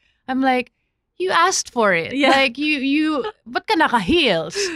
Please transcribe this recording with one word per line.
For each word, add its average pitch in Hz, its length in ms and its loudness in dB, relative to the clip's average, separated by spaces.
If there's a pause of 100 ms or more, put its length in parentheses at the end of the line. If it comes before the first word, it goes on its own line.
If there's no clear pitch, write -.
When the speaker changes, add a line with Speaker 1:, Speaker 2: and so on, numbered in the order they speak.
(280)
Speaker 1:
I'm 262 160 -2
like, 254 320 0 (400)
"You 370 160 -4
asked 359 400 0
for 208 240 2
it." 165 160 -4
Speaker 2:
Yeah. 269 240 2
Speaker 1:
Like, 269 240 0
you, 294 240 -2
you, 294 240 0 (400)
ba't 269 180 -6
ka 415 140 0
naka-heels? 247 800 0 (180)